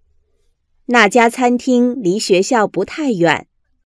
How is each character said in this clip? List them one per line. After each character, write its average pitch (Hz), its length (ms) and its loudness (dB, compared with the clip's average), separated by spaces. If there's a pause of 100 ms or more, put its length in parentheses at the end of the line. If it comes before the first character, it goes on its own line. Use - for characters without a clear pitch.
(880)
那 240 200 2
家 233 220 2
餐 247 260 0
厅 247 460 0
离 185 160 -2
学 190 240 0
校 214 260 0
不 190 160 -6
太 294 280 -4
远， 165 360 0 (420)